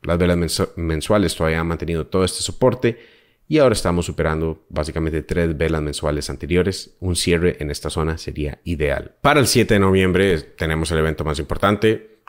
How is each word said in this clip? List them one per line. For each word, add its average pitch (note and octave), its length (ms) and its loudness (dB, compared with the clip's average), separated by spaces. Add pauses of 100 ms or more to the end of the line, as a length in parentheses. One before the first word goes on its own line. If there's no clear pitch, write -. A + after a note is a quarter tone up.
Las E2+ 160 0
velas F2 180 4
mensu-, E2+ 400 -2
mensuales E2+ 580 0
todavía D#2+ 260 0
han E2 60 -2
mantenido E2 400 -4
todo F#2 160 0
este - 200 -2
soporte - 760 -2 (340)
y D3+ 80 2
ahora C3 140 6
estamos F2 320 0
superando D#2+ 640 -4
básicamente D#2 540 -4
tres E2 340 -2
velas D#2+ 240 0
mensuales D2 480 -4
anteriores. E2+ 720 -2
Un F2+ 160 -2
cierre E2+ 440 2
en D2 100 -4
esta D2 180 -6
zona D#2+ 300 -2
sería D2 460 -8
ideal. D2 580 -4
Para C#3+ 180 4
el A#2+ 60 4
siete A2+ 280 4
de G2+ 60 4
noviembre F#2+ 580 4
tenemos D#2 540 -4
el E2 60 2
evento D#2 260 -2
más D2+ 140 -2
importante, G#2 920 -2